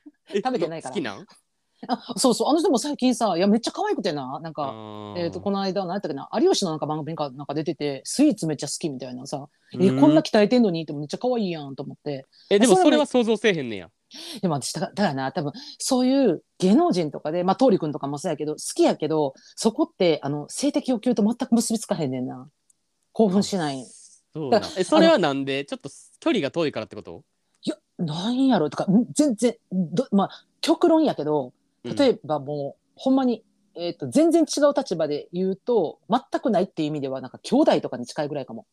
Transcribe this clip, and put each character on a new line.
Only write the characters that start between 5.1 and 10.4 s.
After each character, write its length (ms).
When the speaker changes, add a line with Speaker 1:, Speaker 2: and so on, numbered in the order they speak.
Speaker 1:
ー。 40
Speaker 2:
え 80
っ 40
と、 100
こ 100
の 100
間、 200
何 120
や 40
っ 40
た 60
っ 20
け 60
な、 180
有 160
吉 160
の 60
な 60
ん 20
か 80
番 160
組 120
か 140
な 140
ん 20
か 80
出 100
て 120
て、 280
ス 200
イ 60
ー 60
ツ 120
め 80
っ 20
ち 60
ゃ 40
好 120
き 100
み 80
た 100
い 60
な 140
さ。 200
Speaker 1:
う 40
ん。 60
Speaker 2:
え、 60
こ 180
ん 80
な 60
鍛 200